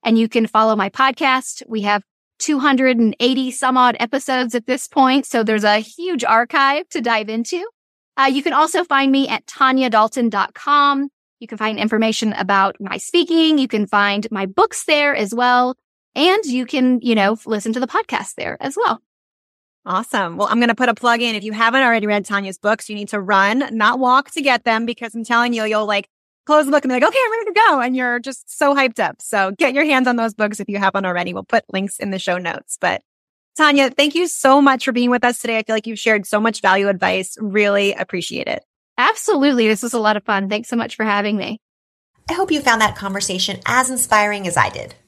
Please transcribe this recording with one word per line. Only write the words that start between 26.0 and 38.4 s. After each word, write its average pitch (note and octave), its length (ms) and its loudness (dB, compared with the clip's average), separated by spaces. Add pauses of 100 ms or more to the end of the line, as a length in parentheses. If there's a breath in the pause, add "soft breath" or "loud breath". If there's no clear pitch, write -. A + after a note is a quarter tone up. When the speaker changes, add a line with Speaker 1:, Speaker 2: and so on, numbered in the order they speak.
Speaker 2:
close D4+ 220 4
the C#4 60 0
book D4 120 2
and C4 60 -2
be B3 40 0
like, C4 140 2
"Okay, B4+ 160 0
I'm A4 80 -2
ready A4+ 140 -4
to G4 60 -6 (160)
go." C#4+ 120 2
And B3+ 160 -2
you're B3 240 -2
just - 380 -14
so C#4+ 160 2
hyped C4 260 0
up. E3+ 220 -4
So G3 340 -2
get C4+ 160 2
your C#4+ 140 0
hands C4 200 2
on B3 100 0
those A3+ 180 -2
books G#3 260 -4
if G3 80 -8
you G3+ 80 -6
haven't G3 300 -2
already. F3+ 260 -4
We'll F#3+ 120 -10
put - 280 0
links G3 260 -6
in G3+ 120 -6
the F#3+ 80 -6
show F3+ 180 -2
notes. - 420 -8
But - 220 -2 (560)
Tanya, C#4+ 320 4
thank C#4+ 260 0
you F4 120 0
so C4+ 340 4
much C4+ 240 2
for C4 80 -2
being A#3+ 160 0
with B3 160 0
us B3 140 0
today. A3+ 180 -4
I A3 60 -2
feel A3 120 -4
like A3 120 -4
you've A3+ 120 -8
shared G#3+ 280 0
so G#3 120 -2
much A3 220 -2
value G3 280 2
advice. F#3 520 -2
Really G3+ 540 0
appreciate - 540 -8